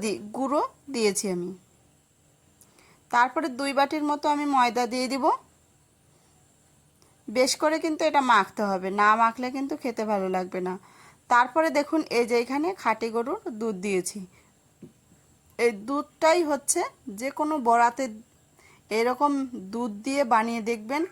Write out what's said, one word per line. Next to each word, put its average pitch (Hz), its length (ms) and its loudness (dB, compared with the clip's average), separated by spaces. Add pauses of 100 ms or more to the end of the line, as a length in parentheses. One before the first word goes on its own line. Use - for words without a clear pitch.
দি-, 196 180 -2 (160)
গুঁড়ো 269 240 0 (320)
দিয়েছি 214 320 0 (100)
আমি। 175 160 -6 (1600)
তারপরে 254 360 2 (120)
দুই 277 140 -2
বাটির 277 360 0
মতো 294 160 -2 (100)
আমি 294 100 -2 (100)
ময়দা 247 280 2 (100)
দিয়ে 254 200 -2
দিব। 262 120 0 (2000)
বেশ 254 240 2 (100)
করে 311 240 2
কিন্তু 311 240 -2
এটা 285 120 4 (100)
মাখতে 208 380 2
হবে, 190 180 -2 (120)
না 208 100 6 (120)
মাখলে 226 260 0 (100)
কিন্তু 277 240 -4
খেতে 226 300 -4
ভালো 196 240 0
লাগবে 185 320 -4
না। 185 60 -4 (600)
তারপরে 254 340 4 (100)
দেখুন, 302 240 0 (160)
এই 240 120 4
যে 240 140 2
এখানে 285 240 -2 (140)
খাঁটি 226 340 0
গরুর 277 260 -4 (200)
দুধ 220 140 -4 (100)
দিয়েছি। 190 340 -2 (1400)
এই 233 120 4 (160)
দুধটাই 311 640 2
হচ্ছে 294 320 0 (380)
যে 262 100 -6 (100)
কোনো 302 140 -2 (160)
বড়াতে 240 340 4 (840)
এরকম 247 420 2 (420)
দুধ 233 180 -4 (140)
দিয়ে 269 160 0 (120)
বানিয়ে 233 360 2
দেখবেন, 233 320 -4 (100)